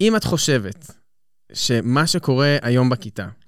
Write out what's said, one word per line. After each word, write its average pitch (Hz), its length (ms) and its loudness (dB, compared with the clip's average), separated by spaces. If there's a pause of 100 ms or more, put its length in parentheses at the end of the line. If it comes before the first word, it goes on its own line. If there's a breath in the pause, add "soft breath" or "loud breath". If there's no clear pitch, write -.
אם 220 160 4
את 214 80 0
חושבת 127 680 -2 (640)
שמה 127 540 0
שקורה 143 560 2
היום 123 280 2
בכיתה, 107 380 -6 (200)